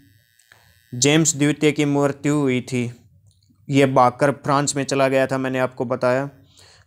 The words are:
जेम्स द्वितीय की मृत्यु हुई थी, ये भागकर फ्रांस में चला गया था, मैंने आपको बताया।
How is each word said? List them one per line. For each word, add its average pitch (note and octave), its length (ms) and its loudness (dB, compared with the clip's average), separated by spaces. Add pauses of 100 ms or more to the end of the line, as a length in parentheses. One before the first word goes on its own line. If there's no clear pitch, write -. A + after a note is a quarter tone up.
(960)
जेम्स C#3+ 420 2
द्वितीय D3 360 0
की D3 120 -2
मृत्यु C#3+ 500 -2
हुई C3+ 260 -2
थी, B2 320 -6 (800)
ये C#3 160 4
भागकर C3 440 2
फ्रांस C#3 460 -2
में C#3 80 -4
चला C3+ 240 0
गया C3+ 180 2
था, C3+ 120 -4
मैंने C3 200 -4
आपको B2+ 260 -4
बताया। B2+ 460 -2 (560)